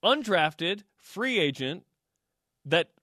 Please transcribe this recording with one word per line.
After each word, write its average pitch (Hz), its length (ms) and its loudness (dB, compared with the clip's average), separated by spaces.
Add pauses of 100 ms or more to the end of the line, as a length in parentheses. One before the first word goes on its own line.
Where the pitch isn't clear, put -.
Undrafted, 196 800 0 (140)
free 240 420 -4
agent, 139 460 -2 (800)
that 156 260 0 (120)